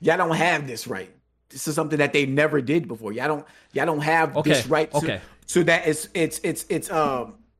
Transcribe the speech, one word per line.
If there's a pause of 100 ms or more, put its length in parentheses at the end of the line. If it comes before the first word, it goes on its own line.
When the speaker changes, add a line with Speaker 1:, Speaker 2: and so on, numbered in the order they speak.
Speaker 1:
y'all
don't
have
this
right. (360)
This
is
something
that
they
never
did
before.
Y'all
don't, (260)
y'all
don't
have
this
Speaker 2:
Okay,
Speaker 1:
right
to,
Speaker 2:
okay. (260)
Speaker 1:
so
that
it's,
it's,
it's,
it's,
um, (260)